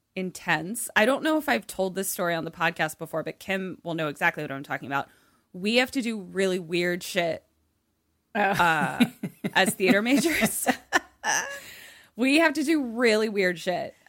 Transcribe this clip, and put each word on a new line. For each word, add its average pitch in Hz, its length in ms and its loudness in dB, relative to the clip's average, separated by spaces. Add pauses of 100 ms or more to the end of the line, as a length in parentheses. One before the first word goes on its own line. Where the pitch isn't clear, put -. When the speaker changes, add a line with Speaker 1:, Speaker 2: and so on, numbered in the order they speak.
(160)
Speaker 1:
intense. 180 800 -2
I 214 100 6
don't 262 180 2
know 311 140 2
if 302 100 -4
I've 233 200 0
told 190 280 -2
this 196 140 -4
story 175 260 0
on 165 100 -4
the 165 60 -8
podcast 170 460 0
before, 160 260 -6
but - 160 -8
Kim 190 440 -6
will 170 100 -6
know 165 140 -2
exactly 160 360 -2
what 139 80 -8
I'm 135 120 -8
talking 131 240 -8
about. 139 200 -4 (460)
We 208 240 0
have 254 140 2
to 269 100 -4
do 220 200 -4
really 190 380 -2
weird 175 440 -2
shit, 170 400 -2 (920)
Speaker 2:
Oh. 208 60 0
Speaker 1:
uh, 160 640 2 (480)
as 185 220 4
theater 196 260 4
majors. 254 720 0
<laughs> - 40 -12 (1400)
We 269 240 4
have 320 140 4
to 302 100 0
do 302 200 2
really 226 460 2
weird 185 300 0
shit. 165 360 -4 (140)